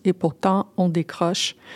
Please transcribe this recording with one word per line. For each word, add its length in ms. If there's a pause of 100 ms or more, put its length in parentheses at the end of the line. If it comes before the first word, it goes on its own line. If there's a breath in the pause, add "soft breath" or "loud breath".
et 80
pourtant 600
on 140
décroche. » 680 (200 loud breath)